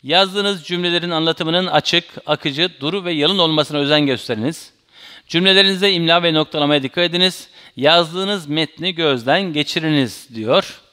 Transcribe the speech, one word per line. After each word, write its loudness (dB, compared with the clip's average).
Yazdığınız 0
cümlelerin -2
anlatımının 0
açık, 2
akıcı, -2
duru -4
ve -4
yalın 0
olmasına 0
özen 2
gösteriniz. -4
Cümlelerinizde 2
imla 2
ve 2
noktalamaya 2
dikkat -2
ediniz. -2
Yazdığınız 2
metni -4
gözden 0
geçiriniz -2
diyor. -2